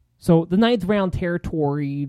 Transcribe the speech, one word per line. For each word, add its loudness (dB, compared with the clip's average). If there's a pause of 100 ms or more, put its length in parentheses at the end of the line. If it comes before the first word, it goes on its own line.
(200)
So 4
the -4
ninth 2
round 0
territory, -4